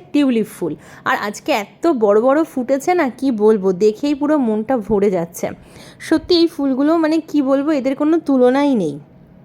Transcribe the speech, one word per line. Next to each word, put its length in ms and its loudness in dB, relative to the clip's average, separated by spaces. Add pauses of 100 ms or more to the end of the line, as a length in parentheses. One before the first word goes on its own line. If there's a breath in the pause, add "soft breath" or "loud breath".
(140)
টিউলিপ 340 2
ফুল, 280 -8 (300 loud breath)
আর 120 -2
আজকে 340 -6
এত 360 -4
বড় 340 4
বড় 220 2
ফুটেছে 500 -2
না, 160 0
কি 220 -4
বলবো, 400 2
দেখেই 440 0
পুরো 220 0
মনটা 400 -2
ভরে 340 0
যাচ্ছে। 380 -4 (500 loud breath)
সত্যি 360 -2
এই 120 4
ফুলগুলো, 500 0
মানে, 220 0
কি 220 -2
বলবো, 300 0
এদের 240 -2
কোনো 240 0
তুলনাই 560 2
নেই। 240 -4 (460)